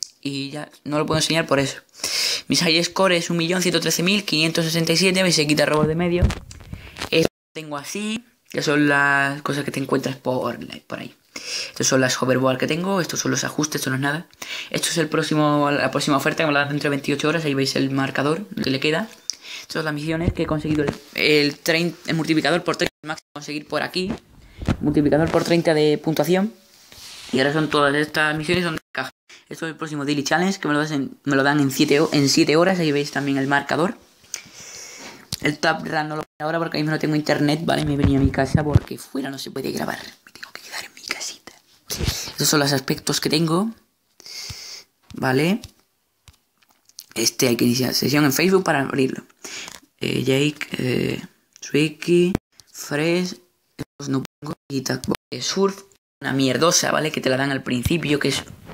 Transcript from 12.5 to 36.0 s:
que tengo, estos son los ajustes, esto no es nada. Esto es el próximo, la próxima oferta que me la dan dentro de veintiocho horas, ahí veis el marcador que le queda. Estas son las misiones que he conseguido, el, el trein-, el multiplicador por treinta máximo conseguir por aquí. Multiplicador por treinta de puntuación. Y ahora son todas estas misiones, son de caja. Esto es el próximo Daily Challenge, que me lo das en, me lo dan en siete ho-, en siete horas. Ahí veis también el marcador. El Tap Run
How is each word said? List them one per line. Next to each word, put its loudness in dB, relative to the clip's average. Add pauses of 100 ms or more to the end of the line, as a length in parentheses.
que -2
tengo, 0
estos -6
son 0
los -2
ajustes, -4
esto -4
no -2
es -2
nada. -4 (440)
Esto -2
es -2
el 0
próximo, 2
la 0
próxima 0
oferta 0
que 2
me 2
la 4
dan 0
dentro -2
de 0
veintiocho -2
horas, 0
ahí 0
veis 0
el 2
marcador 0
que -4
le -2
queda. 0 (520)
Estas -12
son -4
las -4
misiones -2
que -2
he -6
conseguido, 0
el, -2 (200)
el 2
trein-, 0 (120)
el 0
multiplicador 2
por -2
treinta -4 (100)
máximo -12
conseguir -12
por -2
aquí. -4 (720)
Multiplicador 4
por 2
treinta 4
de 4
puntuación. 0 (760)
Y 2
ahora 4
son 2
todas 4
estas 0
misiones, 0
son -4
de -10 (100)
caja. -6 (400)
Esto -10
es -6
el -14
próximo -6
Daily 0
Challenge, 2
que -2
me 2
lo 2
das -2
en, -4
me 2
lo 4
dan 4
en 4
siete 4
ho-, 2
en 4
siete 4
horas. 4
Ahí 2
veis 0
también 0
el 0
marcador. 0 (1400)
El -2
Tap 0
Run -4